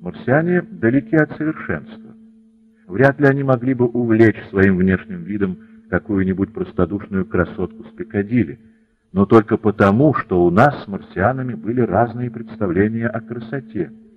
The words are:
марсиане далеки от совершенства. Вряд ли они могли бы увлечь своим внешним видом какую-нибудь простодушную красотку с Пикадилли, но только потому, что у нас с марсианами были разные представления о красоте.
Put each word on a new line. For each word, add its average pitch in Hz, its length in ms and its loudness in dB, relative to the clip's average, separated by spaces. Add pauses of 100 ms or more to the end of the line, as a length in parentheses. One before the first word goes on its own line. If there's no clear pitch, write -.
марсиане 160 600 0
далеки 139 540 -2
от 151 220 2
совершенства. - 760 -8 (720)
Вряд 135 320 2
ли 143 80 4
они 139 160 2
могли 131 300 0
бы 123 120 2
увлечь 113 640 4
своим 95 280 4
внешним 92 460 0
видом 95 340 -6 (320)
какую-нибудь 95 640 -2
простодушную 92 720 -4
красотку - 600 -4
с - 60 -20
Пикадилли, 104 680 -4 (540)
но 95 120 2
только 110 320 4
потому, 110 560 2
что 90 320 0
у 87 40 4
нас 113 340 2
с - 40 -16
марсианами 113 680 -4
были 113 280 -4
разные 117 500 -2
представления 110 760 -2
о 113 140 -6
красоте. 139 720 -10 (260)